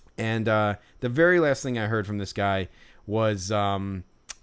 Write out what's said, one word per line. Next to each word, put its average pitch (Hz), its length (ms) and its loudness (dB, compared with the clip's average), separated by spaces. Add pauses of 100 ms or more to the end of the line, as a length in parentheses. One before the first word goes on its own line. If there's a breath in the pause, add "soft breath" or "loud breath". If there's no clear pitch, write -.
(180)
And, 113 300 -2
uh, 107 280 2 (260 soft breath)
the 123 80 -2
very 170 300 4
last 147 240 2
thing 123 140 -4
I 107 100 -2
heard 107 200 -2
from 104 120 -4
this 98 140 -8
guy 98 360 -2 (360 soft breath)
was, 104 460 -2
um, 98 520 -2 (380)